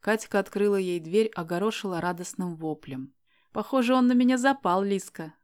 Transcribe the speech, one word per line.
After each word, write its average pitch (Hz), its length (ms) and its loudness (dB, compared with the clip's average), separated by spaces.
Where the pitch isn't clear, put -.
Катька 214 380 -2
открыла 202 380 0
ей 180 240 -2
дверь, 196 340 2
огорошила 175 640 -4
радостным 175 560 -6
воплем. 147 580 -8
«Похоже, 247 420 2
он 254 120 4
на 254 60 4
меня 247 260 4
запал, 240 440 2
Лизка. 190 600 -4